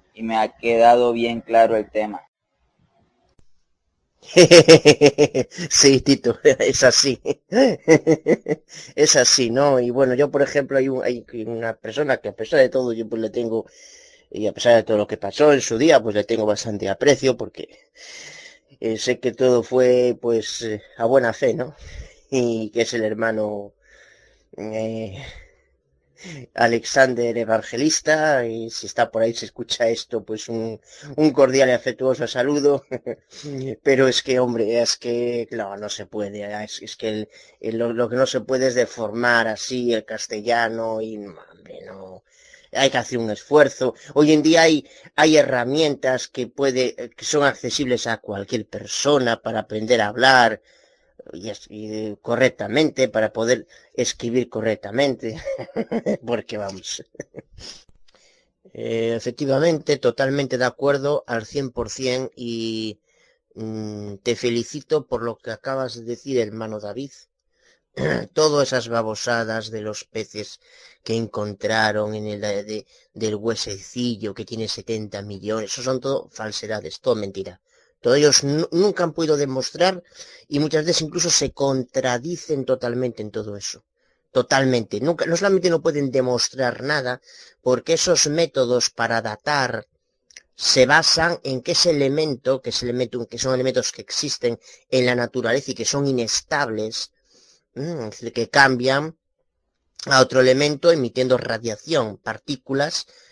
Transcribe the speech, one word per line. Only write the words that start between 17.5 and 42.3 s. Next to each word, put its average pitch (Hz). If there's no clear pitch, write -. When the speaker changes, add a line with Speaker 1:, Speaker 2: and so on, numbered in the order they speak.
Speaker 2:
eh, 110
sé 123
que 123
todo 123
fue, 123
pues, 117
eh, 107
a 117
buena 120
fe, -
¿no? 147
Y 113
que 117
es 113
el 113
hermano... 107
Eh... 110
Alexander 117
Evangelista, 131
y 113
si -
está 113
por 113
ahí, 117
si -
escucha 117
esto, 113
pues 110
un, 113
un 151
cordial 131
y 127
afectuoso 123
saludo. 139
<laughs> 131
Pero 135
es 123
que, 127
hombre, 117
es 117
que, 120
claro, 101
no 104
se 101
puede, 104
es, -
es -
que 113
el, 107
el, 113
lo, 117
lo 117
que 117
no 131
se 127
puede 131
es 123
deformar 117
así 120
el 110
castellano, 113
y, 110
hombre, -
no, 95